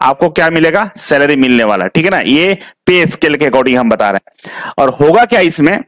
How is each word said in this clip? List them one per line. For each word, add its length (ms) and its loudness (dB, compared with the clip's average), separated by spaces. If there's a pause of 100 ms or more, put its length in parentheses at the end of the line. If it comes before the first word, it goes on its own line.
आपको 280 0
क्या 200 0
मिलेगा, 480 0
Salary 380 0
मिलने 280 2
वाला 220 0
है, 100 -6
ठीक 100 0
है 60 0
ना। 80 -2
ये 380 0 (280)
पे 220 2
scale 280 -2
के 100 -2
according 320 0
हम 120 0
बता 220 0
रहे 80 -2
हैं। 300 -16 (280)
और 120 0
होगा 360 2
क्या 140 0
इसमें 480 0